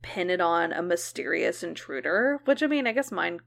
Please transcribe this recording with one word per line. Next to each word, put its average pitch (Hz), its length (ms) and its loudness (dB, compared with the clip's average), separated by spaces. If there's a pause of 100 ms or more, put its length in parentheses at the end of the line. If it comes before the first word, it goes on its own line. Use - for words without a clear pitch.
pin 180 300 -2
it 180 100 2
on 170 320 2
a - 80 -4
mysterious 170 840 -2
intruder, 170 800 -2
which, 285 180 4
I 302 40 4
mean, 277 200 0
I 226 60 2
guess 262 180 -2
mine 170 360 -2